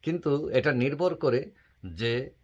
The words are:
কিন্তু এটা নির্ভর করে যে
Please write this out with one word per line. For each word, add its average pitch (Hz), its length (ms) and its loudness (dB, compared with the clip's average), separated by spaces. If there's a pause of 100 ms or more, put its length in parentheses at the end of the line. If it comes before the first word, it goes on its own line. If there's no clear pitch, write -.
কিন্তু 156 460 -2
এটা 135 240 2
নির্ভর 143 420 0
করে 127 360 0 (440)
যে 117 360 -2 (140)